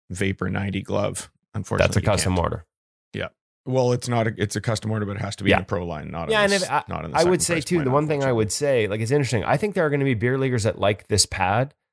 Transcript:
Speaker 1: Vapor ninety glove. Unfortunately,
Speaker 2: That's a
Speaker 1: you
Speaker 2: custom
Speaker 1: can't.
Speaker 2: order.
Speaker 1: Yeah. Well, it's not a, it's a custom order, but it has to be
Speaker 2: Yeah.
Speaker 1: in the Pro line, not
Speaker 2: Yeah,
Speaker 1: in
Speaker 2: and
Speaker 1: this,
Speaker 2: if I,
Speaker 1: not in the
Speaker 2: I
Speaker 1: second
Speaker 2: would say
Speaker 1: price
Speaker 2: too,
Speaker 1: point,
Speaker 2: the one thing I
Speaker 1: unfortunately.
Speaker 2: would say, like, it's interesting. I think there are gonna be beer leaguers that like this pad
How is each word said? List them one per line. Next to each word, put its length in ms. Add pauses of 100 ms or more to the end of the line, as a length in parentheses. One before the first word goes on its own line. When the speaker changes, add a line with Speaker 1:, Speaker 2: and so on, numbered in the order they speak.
(100)
Speaker 1:
Vapor 400
ninety 320
glove. 480 (240)
Unfortunately, 320
Speaker 2:
That's 100
a 40
Speaker 1:
you 60
Speaker 2:
custom 280
Speaker 1:
can't. 80
Speaker 2:
order. 240 (480)
Speaker 1:
Yeah. 140 (360)
Well, 280
it's 160
not 180
a, 100
it's 200
a 40
custom 300
order, 160
but 100
it 60
has 140
to 80
be 60
Speaker 2:
Yeah. 80
Speaker 1:
in 40
the 40
Pro 200
line, 240
not 200
Speaker 2:
Yeah, 80
Speaker 1:
in 60
Speaker 2:
and 80
Speaker 1:
this, 120
Speaker 2:
if 60
I, 180
Speaker 1:
not 160
in 80
the 40
Speaker 2:
I 40
Speaker 1:
second 100
Speaker 2:
would 120
say 120
Speaker 1:
price 100
Speaker 2:
too, 120
Speaker 1:
point, 80
Speaker 2:
the 80
one 160
thing 140
I 80
Speaker 1:
unfortunately. 80
Speaker 2:
would 140
say, 360
like, 120
it's 120
interesting. 320
I 120
think 200
there 100
are 40
gonna 140
be 100
beer 220
leaguers 280
that 160
like 260
this 200
pad 480 (180)